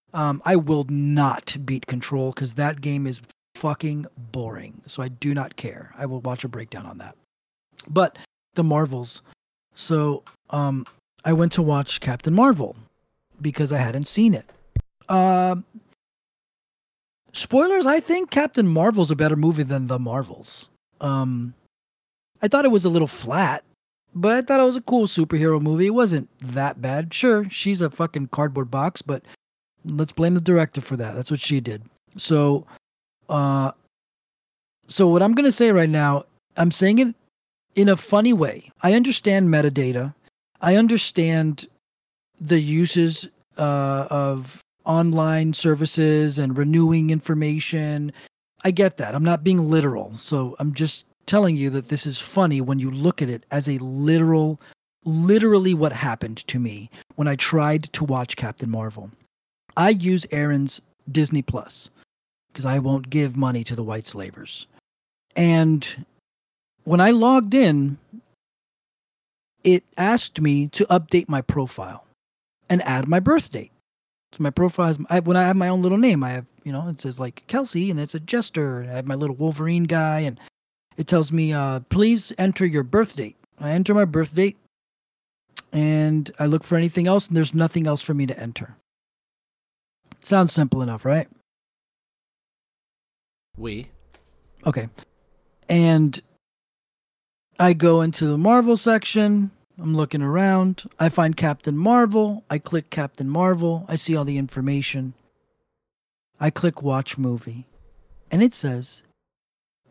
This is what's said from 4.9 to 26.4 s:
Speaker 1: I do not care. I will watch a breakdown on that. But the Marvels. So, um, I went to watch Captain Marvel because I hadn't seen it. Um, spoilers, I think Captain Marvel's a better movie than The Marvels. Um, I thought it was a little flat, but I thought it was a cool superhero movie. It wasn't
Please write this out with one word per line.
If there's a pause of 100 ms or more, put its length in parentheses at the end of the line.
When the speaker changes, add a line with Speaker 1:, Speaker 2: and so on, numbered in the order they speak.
Speaker 1:
I
do
not
care.
I
will
watch
a
breakdown
on
that. (720)
But (380)
the
Marvels. (520)
So, (280)
um, (400)
I
went
to
watch
Captain
Marvel (640)
because
I
hadn't
seen
it. (640)
Um, (1700)
spoilers,
I
think
Captain
Marvel's
a
better
movie
than
The
Marvels. (320)
Um, (880)
I
thought
it
was
a
little
flat, (500)
but
I
thought
it
was
a
cool
superhero
movie.
It
wasn't (120)